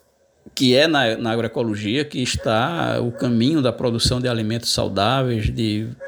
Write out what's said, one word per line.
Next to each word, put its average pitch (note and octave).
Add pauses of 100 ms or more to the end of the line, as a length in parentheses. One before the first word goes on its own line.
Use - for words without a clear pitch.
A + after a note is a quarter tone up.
(540)
que B2
é D3
na, C3
na A2+
agroecologia A2+
que D3
está A#2+
o A#2+
caminho B2
da B2
produção B2
de B2+
alimentos A#2
saudáveis, A2
de A2 (200)